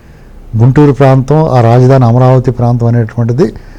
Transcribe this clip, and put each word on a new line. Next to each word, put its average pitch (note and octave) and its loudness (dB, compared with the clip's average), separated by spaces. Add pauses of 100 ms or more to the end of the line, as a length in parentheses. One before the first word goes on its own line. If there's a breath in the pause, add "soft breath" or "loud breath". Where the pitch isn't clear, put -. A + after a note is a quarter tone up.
(580 soft breath)
గుంటూరు C3+ 2
ప్రాంతం, C3+ 0 (160)
ఆ B2 2
రాజధాని B2+ 2
అమరావతి B2+ 0
ప్రాంతం A#2+ -2
అనేటువంటిది A#2+ -2 (340 loud breath)